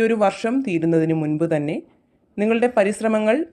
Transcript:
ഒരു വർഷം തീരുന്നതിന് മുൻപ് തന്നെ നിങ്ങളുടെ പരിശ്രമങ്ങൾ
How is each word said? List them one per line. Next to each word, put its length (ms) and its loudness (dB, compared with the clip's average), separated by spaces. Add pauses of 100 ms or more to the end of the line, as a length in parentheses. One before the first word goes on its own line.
ഒരു 180 0
വർഷം 320 0 (140)
തീരുന്നതിന് 520 0
മുൻപ് 240 -2 (100)
തന്നെ 220 -4 (600)
നിങ്ങളുടെ 420 0
പരിശ്രമങ്ങൾ 560 0 (180)